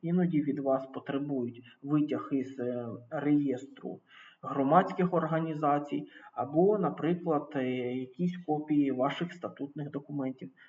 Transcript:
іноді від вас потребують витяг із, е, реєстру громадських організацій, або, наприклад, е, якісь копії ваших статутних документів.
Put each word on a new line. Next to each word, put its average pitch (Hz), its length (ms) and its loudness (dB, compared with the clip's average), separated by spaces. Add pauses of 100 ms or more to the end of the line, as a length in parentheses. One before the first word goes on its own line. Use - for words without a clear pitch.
іноді 170 400 2
від 139 160 0
вас 135 280 0
потребують 135 760 -4 (200)
витяг 143 500 0
із, 131 280 -2
е, 120 260 -4 (240)
реєстру 143 920 0 (420)
громадських 175 720 4
організацій, 156 920 0 (240)
або, 160 460 4
наприклад, 160 760 0
е, 131 120 0 (300)
якісь 175 400 -4
копії 151 540 0
ваших 143 420 0
статутних - 580 -8
документів. 139 600 -6 (180)